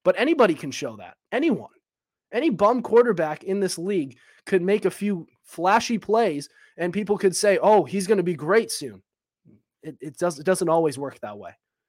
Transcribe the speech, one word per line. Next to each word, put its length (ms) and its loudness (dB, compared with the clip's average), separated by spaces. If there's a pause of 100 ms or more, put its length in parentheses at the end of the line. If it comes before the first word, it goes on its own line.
but 120 4
anybody 380 4
can 160 -8
show 280 -10
that. 180 -20 (160)
Anyone. 400 -2 (600)
Any 160 0
bum 320 2
quarterback 640 2
in 160 -2
this 180 -2
league 400 -4 (280)
could 180 0
make 220 0
a 60 2
few 360 -4 (160)
flashy 560 -2
plays 500 0 (280)
and 160 -4
people 260 -2
could 160 2
say, 260 2
"Oh, 220 6
he's 240 -4
gonna 160 2
be 120 -2
great 360 0
soon." 320 -12 (800)
It, 180 -14
it 160 -14
does, 220 -2
it 80 -8
doesn't 220 2
always 280 2
work 260 -10
that 160 -12
way. 180 -18 (320)